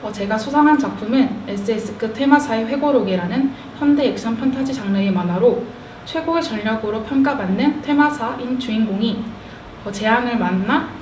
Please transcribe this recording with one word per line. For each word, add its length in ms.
어, 80
제가 260
수상한 400
작품은 680
에스에스급 680
테마사의 540
회고록이라는 840
현대 280
액션 280
판타지 380
장르의 380
만화로, 520
최고의 400
전략으로 600
평가받는 800
테마사인 800
주인공이, 640
어, 60
재앙을 460
만나 520